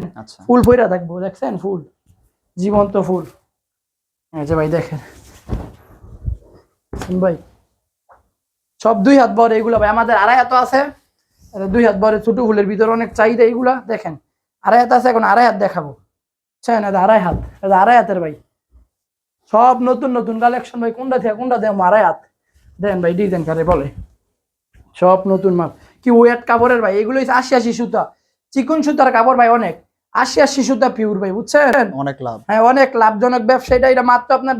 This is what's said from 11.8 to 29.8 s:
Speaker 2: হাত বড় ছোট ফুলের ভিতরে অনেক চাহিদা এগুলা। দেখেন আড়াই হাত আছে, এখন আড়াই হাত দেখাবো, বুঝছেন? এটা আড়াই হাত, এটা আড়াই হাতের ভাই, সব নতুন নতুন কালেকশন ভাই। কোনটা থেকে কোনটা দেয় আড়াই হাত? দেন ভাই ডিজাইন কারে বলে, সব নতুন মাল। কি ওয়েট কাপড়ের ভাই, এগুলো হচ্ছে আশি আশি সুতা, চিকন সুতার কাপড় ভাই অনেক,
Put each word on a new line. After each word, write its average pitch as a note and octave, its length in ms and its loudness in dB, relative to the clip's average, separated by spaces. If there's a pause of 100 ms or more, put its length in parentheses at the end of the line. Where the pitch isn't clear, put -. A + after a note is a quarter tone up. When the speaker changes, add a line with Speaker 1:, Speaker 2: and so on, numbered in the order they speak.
Speaker 2:
হাত G3 160 0
বড় G#3+ 120 2 (100)
ছোট A3+ 120 0 (100)
ফুলের G#3 240 0
ভিতরে A3 260 0
অনেক A3+ 120 -4 (100)
চাহিদা A3+ 320 2
এগুলা। B3+ 220 -2 (180)
দেখেন F3 220 -8 (500)
আড়াই G#3+ 180 4
হাত A#3+ 160 0
আছে, A#3+ 140 0
এখন A3+ 200 0
আড়াই A#3+ 180 4
হাত G3 140 -4
দেখাবো, E3 280 -4 (580)
বুঝছেন? A3+ 400 -4
এটা G3 160 0
আড়াই G#3+ 200 4
হাত, D#3+ 120 -4 (260)
এটা G3 200 2
আড়াই A#3+ 160 4
হাতের F#3+ 240 -2
ভাই, D#3 100 -8 (1200)
সব B3 220 4 (140)
নতুন B3+ 280 -2
নতুন A3+ 260 -6
কালেকশন A#3+ 400 -2
ভাই। A3+ 140 -4
কোনটা B3+ 240 -4
থেকে G#3+ 180 -4
কোনটা B3+ 220 -4
দেয় G#3+ 120 -2 (140)
আড়াই G#3 200 4
হাত? D#3 120 -4 (600)
দেন F#3+ 240 -2
ভাই F3 160 0
ডিজাইন F3+ 280 -2
কারে D#3+ 240 -2
বলে, C#3+ 160 -2 (1120)
সব F#3 220 4 (120)
নতুন F#3 280 0
মাল। D#3 120 -4 (300)
কি B3+ 160 -2
ওয়েট A#3 320 4
কাপড়ের A#3 340 2
ভাই, G3 180 0
এগুলো B3 180 -2
হচ্ছে B3+ 200 -2
আশি C4 200 -4
আশি A#3 200 -2
সুতা, G3+ 240 -2 (500)
চিকন C4+ 320 -2
সুতার C#4+ 300 2
কাপড় B3 240 2
ভাই A#3 180 4
অনেক, F#3 180 -4 (400)